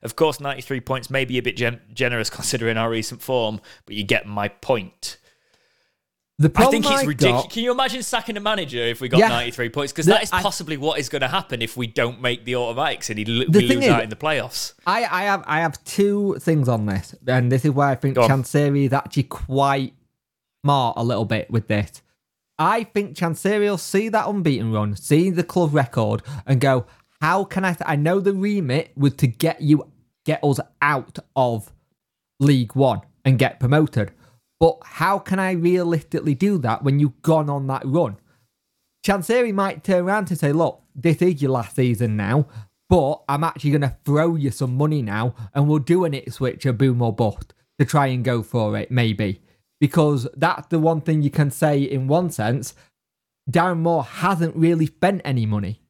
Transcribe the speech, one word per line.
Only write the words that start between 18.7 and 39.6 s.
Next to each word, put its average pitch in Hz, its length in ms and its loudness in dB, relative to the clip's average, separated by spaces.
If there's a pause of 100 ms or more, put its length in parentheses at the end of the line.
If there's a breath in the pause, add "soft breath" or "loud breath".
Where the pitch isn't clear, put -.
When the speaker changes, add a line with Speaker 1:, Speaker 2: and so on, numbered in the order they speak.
Speaker 2:
is 120 80 0
actually 139 300 -2
quite 139 680 -2 (720)
smart 135 320 2
a 117 80 -2
little 113 220 0
bit 107 240 -4
with 117 180 -2
this. 107 320 -2 (580)
I 208 260 2
think 202 340 -4
Chansiri 190 500 0
will 202 80 0
see 202 320 -2
that 214 180 0
unbeaten 147 460 0
run, 104 240 -2
see 160 320 2
the 175 160 0
club 170 300 0
record, 113 480 0 (240 loud breath)
and 131 120 2
go, 131 280 2 (340 soft breath)
"How 185 240 2
can 190 220 -4
I 180 80 0
th-, - 100 -8
I 156 120 0
know 165 220 2
the 202 140 2
remit 190 640 -2
was 139 200 2
to 147 100 2
get 160 340 -2
you, 151 300 2 (340)
get - 180 -2
us 143 160 2 (220)
out 143 380 0 (180)
of 120 340 0 (680)
League 135 360 2
One 131 280 2 (240)
and 131 120 4
get 131 220 0
promoted. 135 520 0 (460 soft breath)
But 165 260 4
how 185 340 -2
can 190 200 -4
I 190 140 0
realistically 170 840 0
do 196 240 0
that 117 260 -2
when 139 160 2
you've 147 220 0
gone 156 260 2
on 139 200 -4
that 135 180 -4
run?" 135 320 0 (880)
Chansiri 220 480 0
might 196 280 -2